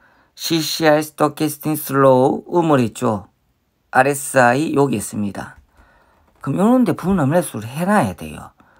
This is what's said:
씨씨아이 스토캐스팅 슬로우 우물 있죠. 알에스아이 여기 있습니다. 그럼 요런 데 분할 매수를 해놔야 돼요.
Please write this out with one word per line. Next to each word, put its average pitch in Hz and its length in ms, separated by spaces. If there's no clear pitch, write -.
씨씨아이 156 640
스토캐스팅 151 720
슬로우 139 720
우물 165 360
있죠. 107 460
알에스아이 135 840
여기 139 200
있습니다. - 640
그럼 139 180
요런 240 240
데 170 100
분할 170 340
매수를 139 400
해놔야 156 460
돼요. 76 380